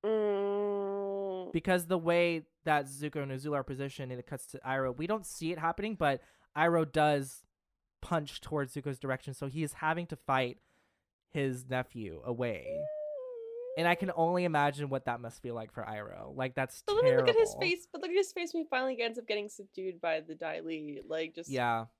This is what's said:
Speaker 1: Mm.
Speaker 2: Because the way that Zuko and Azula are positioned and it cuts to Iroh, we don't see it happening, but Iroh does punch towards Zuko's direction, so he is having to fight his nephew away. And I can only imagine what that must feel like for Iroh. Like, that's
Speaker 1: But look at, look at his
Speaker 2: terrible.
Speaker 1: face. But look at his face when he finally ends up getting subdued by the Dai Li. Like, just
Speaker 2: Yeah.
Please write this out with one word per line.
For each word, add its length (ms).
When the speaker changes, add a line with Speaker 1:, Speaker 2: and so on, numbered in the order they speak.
Speaker 1:
Mm. 1500
Speaker 2:
Because 360
the 100
way 460
that 200
Zuko 380
and 80
Azula 240
are 80
positioned 480
and 80
it 80
cuts 200
to 180
Iroh, 320
we 100
don't 180
see 260
it 80
happening, 360
but 260
Iroh 340
does 520
punch 400
towards 340
Zuko's 240
direction, 340
so 140
he 160
is 100
having 340
to 80
fight 420
his 400
nephew 560
away. 400
And 100
I 80
can 200
only 280
imagine 460
what 160
that 140
must 220
feel 140
like 160
for 120
Iroh. 540
Like, 160
that's 320
Speaker 1:
But 100
look 100
at, 120
look 120
at 60
his 160
Speaker 2:
terrible. 100
Speaker 1:
face. 300
But 100
look 100
at 60
his 140
face 220
when 100
he 60
finally 320
ends 160
up 100
getting 220
subdued 500
by 200
the 160
Dai 240
Li. 480
Like, 260
just 160
Speaker 2:
Yeah. 360